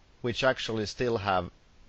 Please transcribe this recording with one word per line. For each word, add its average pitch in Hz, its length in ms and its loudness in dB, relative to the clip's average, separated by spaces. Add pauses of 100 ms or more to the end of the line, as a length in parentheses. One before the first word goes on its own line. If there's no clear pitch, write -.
(220)
which 123 220 -2
actually 113 420 0
still 117 320 0
have 95 320 0 (400)